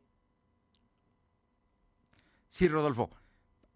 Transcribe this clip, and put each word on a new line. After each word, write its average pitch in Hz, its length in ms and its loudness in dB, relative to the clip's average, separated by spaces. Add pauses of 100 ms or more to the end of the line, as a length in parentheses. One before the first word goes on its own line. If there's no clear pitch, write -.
(2500)
Sí, - 200 0
Rodolfo. 147 420 0 (640)